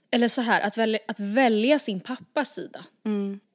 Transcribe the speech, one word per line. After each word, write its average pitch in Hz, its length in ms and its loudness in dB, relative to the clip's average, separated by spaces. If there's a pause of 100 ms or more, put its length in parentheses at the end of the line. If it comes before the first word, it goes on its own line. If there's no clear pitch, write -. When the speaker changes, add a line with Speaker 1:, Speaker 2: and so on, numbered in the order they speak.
(120)
Speaker 1:
eller 240 160 2
så 240 140 0
här, 220 200 2
att 214 160 -4
välja, 220 300 0
att - 120 -8
välja 226 600 4
sin 196 200 -4
pappas - 540 -6
sida. - 320 -12 (200)
Speaker 2:
Mm. 202 340 -4 (160)